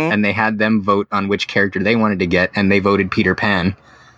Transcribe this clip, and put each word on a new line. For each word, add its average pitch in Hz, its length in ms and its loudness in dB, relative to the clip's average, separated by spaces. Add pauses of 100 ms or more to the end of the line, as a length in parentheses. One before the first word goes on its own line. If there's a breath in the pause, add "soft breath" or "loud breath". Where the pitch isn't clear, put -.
(140)
and 104 100 0
they 101 80 0
had 110 280 -2
them 107 240 2
vote 101 280 0
on 98 160 -2
which 101 200 -2
character 101 340 -2
they 117 140 2
wanted 107 240 0
to 92 80 0
get, 90 260 0
and 101 180 2
they 101 60 4
voted 98 320 0
Peter 95 240 0
Pan, 95 420 0 (420 soft breath)